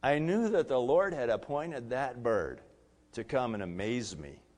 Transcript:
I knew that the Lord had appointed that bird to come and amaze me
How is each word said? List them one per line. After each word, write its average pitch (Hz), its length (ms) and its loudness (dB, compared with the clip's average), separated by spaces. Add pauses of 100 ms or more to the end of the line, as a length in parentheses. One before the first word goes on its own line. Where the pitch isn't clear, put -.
I 143 160 4
knew 202 320 2
that 254 180 2
the 131 120 2
Lord 170 340 4
had 123 160 0
appointed 143 600 -2
that 127 320 -4
bird 95 380 0 (520)
to 113 120 -6
come 123 300 -2
and 101 80 -6
amaze 98 540 -6
me 71 260 -16 (140)